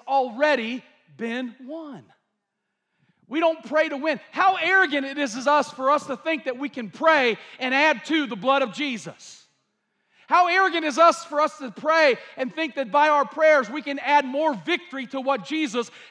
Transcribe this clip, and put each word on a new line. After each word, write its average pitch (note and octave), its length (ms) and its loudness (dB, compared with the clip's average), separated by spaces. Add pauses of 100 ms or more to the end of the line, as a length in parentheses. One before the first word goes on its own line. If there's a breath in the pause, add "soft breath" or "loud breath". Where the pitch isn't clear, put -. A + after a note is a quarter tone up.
already B3+ 760 0 (320)
been A#3 380 -8 (100)
won. C#4 400 -14 (1200)
We D4+ 120 -4
don't D#4+ 220 0
pray D#4 260 0
to D4 80 -6
win. C#4 240 -2 (100)
How F#4 260 2
arrogant E4 500 2
it C#4 120 -8
is, B3 180 -4
is B3+ 100 -4
us C#4+ 240 2
for C4 200 -2
us D4 160 0
to C4+ 100 -6
think D#4+ 280 -6
that B3 140 -6
we C#4+ 120 -8
can A3+ 200 -10
pray C#4 460 2 (240 loud breath)
and B3+ 140 -4
add C#4+ 320 2
to D4+ 200 0
the A3+ 100 -8
blood C4+ 260 2
of A3+ 100 -4
Jesus. A#3 720 -10 (840 soft breath)
How F4 220 4
arrogant F4 360 2
is C#4 140 -2
us E4 260 6
for D4 160 -4
us D4+ 180 0
to C4 120 -12
pray D4+ 460 2 (200 loud breath)
and - 180 -6
think D#4 200 -6
that C4 160 -6
by D4 180 4
our D4 180 2
prayers D4 440 2
we C#4+ 120 -8
can C#4 160 -8
add C#4 260 2
more C#4+ 300 0
victory C4+ 540 -6
to C4+ 120 -6
what B3+ 240 -2
Jesus C#4 460 -4 (200 loud breath)